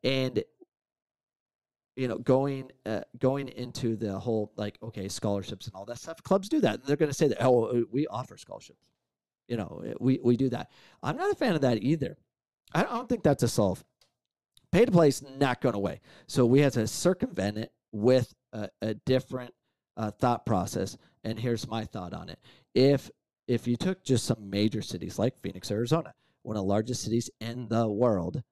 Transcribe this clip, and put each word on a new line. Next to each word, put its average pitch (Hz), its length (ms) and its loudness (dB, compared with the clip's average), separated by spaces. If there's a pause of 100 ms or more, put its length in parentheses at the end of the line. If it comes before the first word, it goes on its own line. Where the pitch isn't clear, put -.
And, 131 360 0 (1600)
you 127 100 -2
know, 110 120 -4
going, 135 520 0 (140)
uh, 104 160 -2 (180)
going 135 300 0
into 117 480 -4
the 101 200 -4
whole, 107 380 -4
like, 104 260 -8
okay, 101 280 -10
scholarships 101 580 -4
and - 80 -16
all 98 100 -14
that 120 140 -12
stuff, - 240 -16
clubs 196 240 0
do 302 140 2
that. 113 140 2
And 117 80 -10
they're 139 120 0
gonna 147 180 0
say 156 140 2
that, 113 160 0
"Oh, 123 220 6
uh, 120 160 0 (100)
we 143 160 -2
offer 107 300 -10
scholarships. - 420 -18 (680)
You 117 100 -6
know, - 300 -8
uh, 113 140 -8
we, 131 200 2
we 120 140 6
do 131 140 0
that." - 220 -8 (300)
I'm 160 140 -2
not 381 160 0
a 381 40 0
fan 226 200 0
of 147 60 0
that 123 200 2
either. 143 360 -2 (560)
I 170 100 2
don't 247 240 -4
think 226 160 -2
that's 143 200 4
a 120 40 2
solve. 98 340 0 (920)
Pay 190 100 6
to 254 80 4
play 170 160 8
is 139 160 2 (160)
not 131 220 2
going 117 140 0
away. 95 260 -4 (260)
So 127 180 4
we 127 160 8
have 143 120 4
to 113 120 0
circumvent 113 720 -2
it 110 140 -8 (220)
with 120 400 4 (180)
a, 107 180 -10 (120)
a 110 140 -2
different, 127 580 -4 (420)
uh, 107 160 -4
thought 120 340 0
process. 95 520 -2 (260)
And 110 160 -6
here's 117 280 -4
my 110 180 -6
thought 90 280 -12
on 82 140 -12
it. - 120 -16 (340)
If, 135 360 4 (380)
if 120 200 -2
you 120 100 0
took - 260 -4
just 127 220 2
some 107 240 -4
major 104 320 0
cities 85 360 -10
like 113 220 0
Phoenix, - 320 -10
Arizona, 120 420 -2 (280)
one 110 160 -6
of 98 60 -2
the 95 40 0
largest 110 360 0
cities 117 260 -2 (100)
in 117 300 -10
the 113 180 2
world 104 640 0